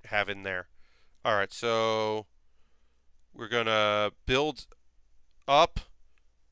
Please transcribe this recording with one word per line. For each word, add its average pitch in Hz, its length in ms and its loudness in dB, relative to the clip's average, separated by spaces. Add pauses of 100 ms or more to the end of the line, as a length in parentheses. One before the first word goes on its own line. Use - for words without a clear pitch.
have 101 220 -2
in 98 140 -8
there. 92 260 -8 (560)
All 113 100 2
right, 98 180 -2
so 110 760 -2 (1040)
we're 117 160 -12
gonna 107 640 2 (140)
build 135 400 0 (800)
up. 147 340 4 (720)